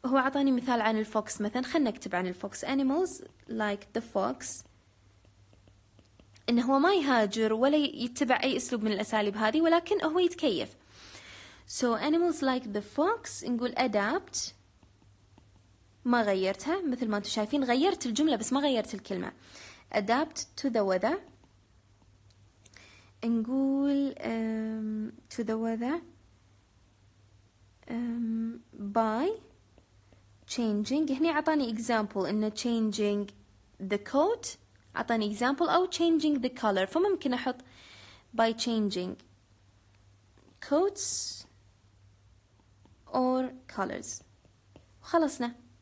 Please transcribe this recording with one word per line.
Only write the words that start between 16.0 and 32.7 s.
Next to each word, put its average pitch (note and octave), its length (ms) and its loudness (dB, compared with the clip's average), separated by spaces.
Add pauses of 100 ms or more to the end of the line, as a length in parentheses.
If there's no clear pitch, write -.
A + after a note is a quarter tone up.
ما A#3+ 160 4
غيرتها، G3+ 600 0
مثل B3+ 260 -2
ما G#3 100 0
أنتم G3+ 120 -6
شايفين A#3 340 -2
غيرت C4+ 420 2
الجملة B3+ 300 2
بس A3 180 -2
ما C4+ 60 2
غيرت B3+ 340 0
الكلمة. F#3 380 -8 (640)
Adapt A#3+ 420 0 (240)
to C#4 80 0
the A3+ 220 2
weather، G#3 260 2 (2000)
نقول، C4+ 920 2
أم، A3 960 -4 (220)
to A#3 100 -4
the A3 120 -2
weather، A3+ 460 -2 (1900)
أم، A#3 680 -2 (320)
by A3+ 360 2 (1300)
changing. A#3 560 0
هني C#4+ 180 2
عطاني D4+ 460 2
example A3 420 0
إنه G#3 320 0
changing G#3+ 800 0 (640)